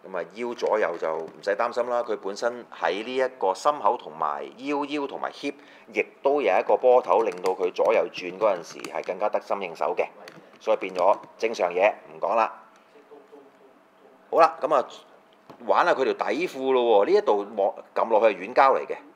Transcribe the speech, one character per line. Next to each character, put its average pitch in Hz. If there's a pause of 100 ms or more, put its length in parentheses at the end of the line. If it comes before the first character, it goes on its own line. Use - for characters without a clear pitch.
噉 95
啊， 85 (100)
腰 120
左 101
右 85
就 80
唔 80 (120)
使 98
擔 117
心 123
啦， 120
佢 110
本 101
身 120
喺 90
呢 127
一 131 (120)
個 95
心 147
口 110
同 78
埋 73 (140)
腰， 143
腰 143
同 92
埋 65
hip 143 (380)
亦 104 (180)
都 147
有 98
一 120
個 107
波 127
頭， 95
令 98
到 92
佢 92
左 104
右 87
轉 90
嗰 101
陣 85
時 - (120)
係 80
更 95
加 104
得 101
心 98
應 82
手 78
嘅， 80 (540)
所 110
以 -
變 92
咗 92 (200)
正 113
常 92
嘢 90 (220)
唔 80
講 87
啦。 - (1700)
好 135
啦， 160
噉 151
啊， 127 (800)
玩 107
下 170
佢 131
條 107
底 113
褲 131
咯 117
喎， 147
呢 -
一 208
度 104 (100)
望， 101 (200)
撳 101
落 107
去 107
係 - (100)
軟 123
膠 135
嚟 69
嘅。 78 (200)